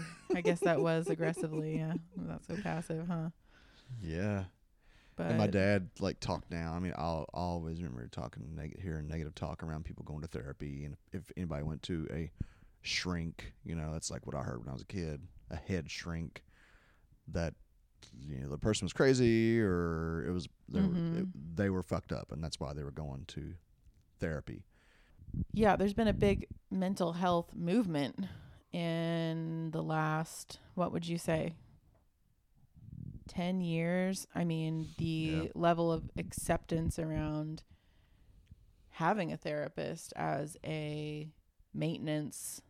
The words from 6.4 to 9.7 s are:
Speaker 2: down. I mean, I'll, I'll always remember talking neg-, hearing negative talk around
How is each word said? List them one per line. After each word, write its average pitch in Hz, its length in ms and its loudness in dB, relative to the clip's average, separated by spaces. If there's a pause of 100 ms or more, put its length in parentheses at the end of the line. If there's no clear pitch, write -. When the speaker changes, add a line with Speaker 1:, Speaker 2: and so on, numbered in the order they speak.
Speaker 2:
down. 82 240 -4
I 87 40 -2
mean, 90 160 0
I'll, 80 380 -2
I'll 87 200 -2
always 82 280 -4
remember 62 260 -6
talking - 480 -8
neg-, 76 240 -8
hearing 78 280 -4
negative 78 260 -4
talk 80 300 -6
around 80 220 -4